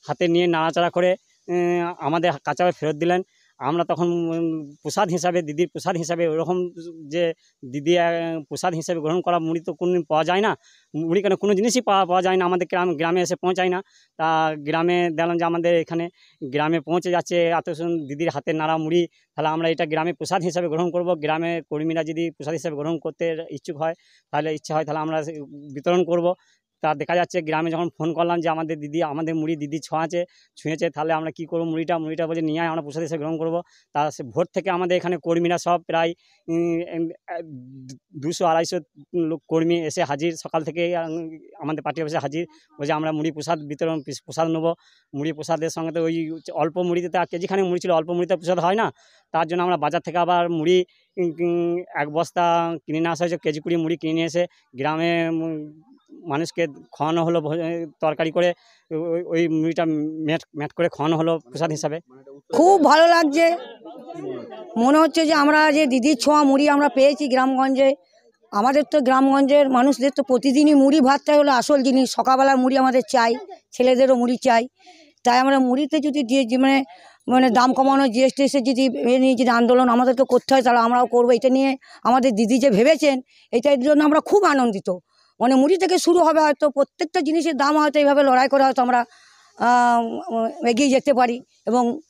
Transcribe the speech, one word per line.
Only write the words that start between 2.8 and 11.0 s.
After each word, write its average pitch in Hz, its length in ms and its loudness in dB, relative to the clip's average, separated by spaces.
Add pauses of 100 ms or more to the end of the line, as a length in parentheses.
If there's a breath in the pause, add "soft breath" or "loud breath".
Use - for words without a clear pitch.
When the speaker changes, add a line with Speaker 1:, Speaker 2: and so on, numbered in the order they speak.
Speaker 1:
দিলেন। 175 260 0 (360)
আমরা 156 260 -4
তখন, 170 280 -2
উম, 165 720 -4
প্রসাদ 180 280 -2
হিসাবে, 175 320 -2
দিদির 156 260 -4
প্রসাদ 175 280 -6
হিসাবে 170 320 -4
ওরকম 170 420 -4 (380)
যে 165 260 -2 (380)
দিদি, 147 280 0
আহ, 165 440 -2
প্রসাদ 175 300 -6
হিসাবে 160 260 -6
গ্রহণ 160 220 -2
করা 175 180 0
মুড়ি 160 220 -4
তো 165 120 -10
কোনোদিন 175 300 -2
পাওয়া 156 200 0
যায় 180 180 0
না, 202 160 -2 (380 soft breath)
মুড়ি 165 260 -2